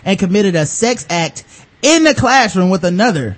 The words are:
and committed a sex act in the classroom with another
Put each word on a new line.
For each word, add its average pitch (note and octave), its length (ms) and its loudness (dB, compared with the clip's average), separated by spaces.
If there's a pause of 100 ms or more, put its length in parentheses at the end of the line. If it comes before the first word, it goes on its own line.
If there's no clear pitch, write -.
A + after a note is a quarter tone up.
and F#3+ 140 -2
committed G3 360 0
a D#3 120 0
sex A#3+ 440 -4
act E3 320 -6 (400)
in D#4+ 220 4
the D4+ 100 4
classroom G#3 560 2
with F#3 140 -2
another F3 540 -2